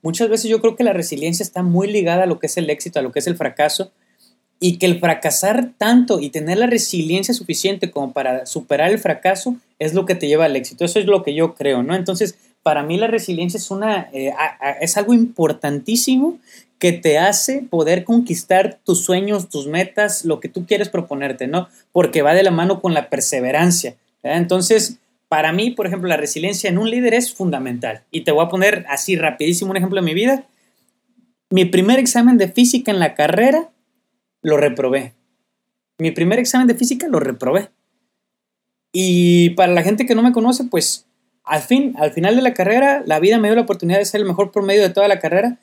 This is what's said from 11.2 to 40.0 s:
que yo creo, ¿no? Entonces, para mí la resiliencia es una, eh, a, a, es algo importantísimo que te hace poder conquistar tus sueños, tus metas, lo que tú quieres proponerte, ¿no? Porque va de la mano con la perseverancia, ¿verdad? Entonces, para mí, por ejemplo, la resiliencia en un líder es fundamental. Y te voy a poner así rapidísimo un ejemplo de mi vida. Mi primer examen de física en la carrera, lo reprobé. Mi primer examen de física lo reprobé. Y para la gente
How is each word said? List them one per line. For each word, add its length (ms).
que 120
yo 180
creo, 300
¿no? 120
Entonces, 420
para 200
mí 140
la 100
resiliencia 520
es 100
una, 440
eh, 180
a, 280
a, 120
es 260
algo 160
importantísimo 1300
que 120
te 260
hace 520
poder 340
conquistar 800
tus 200
sueños, 460
tus 180
metas, 580
lo 140
que 100
tú 160
quieres 240
proponerte, 580
¿no? 220
Porque 320
va 100
de 100
la 80
mano 300
con 120
la 160
perseverancia, 840
¿verdad? 160
Entonces, 580
para 240
mí, 200
por 140
ejemplo, 220
la 100
resiliencia 520
en 80
un 120
líder 240
es 200
fundamental. 800
Y 100
te 100
voy 140
a 40
poner 400
así 280
rapidísimo 540
un 60
ejemplo 220
de 60
mi 80
vida. 320
Mi 160
primer 340
examen 380
de 100
física 440
en 80
la 140
carrera, 560
lo 140
reprobé. 580
Mi 140
primer 280
examen 280
de 80
física 320
lo 120
reprobé. 500
Y 580
para 220
la 100
gente 220